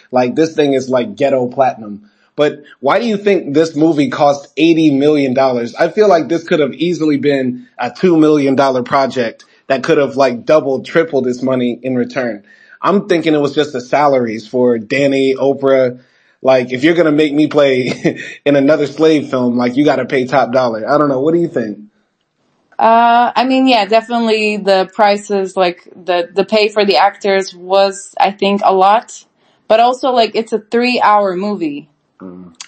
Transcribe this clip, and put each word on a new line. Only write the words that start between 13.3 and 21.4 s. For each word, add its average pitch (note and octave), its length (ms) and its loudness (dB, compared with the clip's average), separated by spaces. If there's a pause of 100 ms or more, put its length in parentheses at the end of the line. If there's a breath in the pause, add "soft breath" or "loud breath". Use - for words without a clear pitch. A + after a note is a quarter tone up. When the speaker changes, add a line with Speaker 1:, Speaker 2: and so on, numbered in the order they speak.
Speaker 1:
it D3 60 2
was C#3 160 -2
just D3 180 -2
the B2+ 80 -6
salaries B2+ 680 0
for B2 300 0
Danny, C3+ 560 0
Oprah. C3 720 0 (400 soft breath)
Like, B2+ 280 2
if B2 120 -8
you're E3+ 100 4
gonna E3 180 2
make D3 220 0
me D3+ 140 2
play C#3 720 0 (160 loud breath)
<laughs> - 100 -8
in C#3+ 100 2
another C#3+ 300 2
slave D3+ 460 0
film, B2 260 -2
like, B2 180 -2
you C#3+ 100 2
gotta C3 200 0
pay C3 220 -2
top B2+ 240 0
dollar. A#2 360 -2
I C#3+ 120 2
don't D3 100 0
know. C3 120 -2
What E3 120 0
do E3+ 60 2
you E3+ 80 -2